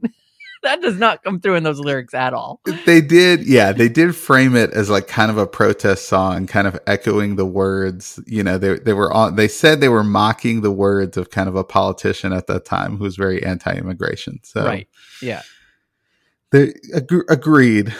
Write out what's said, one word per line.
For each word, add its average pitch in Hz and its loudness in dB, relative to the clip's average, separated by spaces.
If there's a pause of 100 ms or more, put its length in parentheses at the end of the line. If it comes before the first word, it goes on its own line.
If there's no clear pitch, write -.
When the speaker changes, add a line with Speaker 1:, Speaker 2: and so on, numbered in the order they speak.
Speaker 1:
<laughs> 233 -4 (520)
That 294 -2
does 233 -4
not 214 0
come 185 -6
through 185 0
in 160 -2
those 151 -2
lyrics 139 -6
at 127 -4
all. 120 -10 (240)
Speaker 2:
They 165 8
did, 170 4
yeah, 107 6
they 117 2
did 165 2
frame 131 2
it 110 2
as, 104 -2
like, 98 0
kind 110 0
of 107 -4
a 101 0
protest 101 0
song, 95 0
kind 98 0
of 90 -6
echoing 101 -2
the 98 -2
words, 95 -4
you 107 -4
know, 92 0
they, 98 0
they 107 0
were 101 -2
on, 104 2
they 107 2
said 156 2
they 131 4
were 110 2
mocking 107 0
the 104 0
words 98 -2
of 90 -8
kind 95 -4
of 92 -6
a 95 -2
politician 95 -2
at 92 -4
that 92 -4
time 95 -6
who 101 -8
was 92 -8
very 95 -4
anti-immigration. 90 -8
So 107 -6
Speaker 1:
Right, 101 -6 (320)
yeah. 120 -10 (1080)
Speaker 2:
they 139 4 (240)
ag-, 165 -2
agreed, 123 2